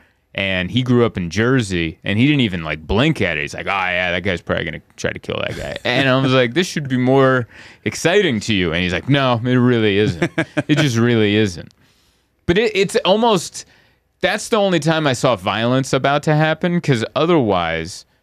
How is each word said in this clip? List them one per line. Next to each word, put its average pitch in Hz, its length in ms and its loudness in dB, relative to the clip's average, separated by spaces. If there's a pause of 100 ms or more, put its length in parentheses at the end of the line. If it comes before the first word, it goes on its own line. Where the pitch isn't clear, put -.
(320)
and 95 380 -4
he 123 120 -2
grew 120 220 2
up 107 120 -2
in 90 120 -6
Jersey, 98 760 -2
and 101 120 -2
he 120 80 2
didn't 147 180 2
even, 90 200 -2
like, 78 240 -8
blink 123 340 0
at 87 160 -2
it. 73 40 -4
He's 73 140 -6
like, 85 120 -6
"Oh, 92 40 -2
yeah, 90 420 -2
that 90 100 -2
guy's 90 180 -2
probably 87 240 -4
gonna 80 160 -10 (160)
try - 160 -4
to - 60 -10
kill - 260 -8
that - 120 -8
guy." 78 280 -8
And 131 240 0
I 127 120 4
was 131 120 2
like, 127 220 2
"This 180 140 0
should 147 200 -6
be 127 80 -2
more 131 520 4 (360)
exciting 165 560 0
to 110 140 -2
you." 87 180 2
And 85 80 0
he's 90 120 -2
like, 85 160 -4
"No, 131 360 2
it 127 120 0
really 117 420 2
isn't. 104 320 0 (380)
It 196 100 2
just 139 180 0
really 113 380 4
isn't." 101 400 -2 (720)
But 175 120 2
it, 233 180 2
it's 190 180 0 (100)
almost, 214 600 0 (560)
that's 185 300 -4
the 233 60 2
only 196 220 2
time 160 300 0
I 127 60 2
saw 123 200 2
violence 113 580 -2
about 139 320 0
to 151 120 2
happen, 160 440 0
'cause 117 240 0 (120)
otherwise, 98 880 0 (180)